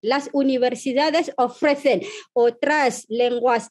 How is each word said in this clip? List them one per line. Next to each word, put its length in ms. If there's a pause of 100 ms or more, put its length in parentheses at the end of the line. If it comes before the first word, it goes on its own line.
las 320
universidades 1040
ofrecen 640 (320)
otras 800
lenguas 600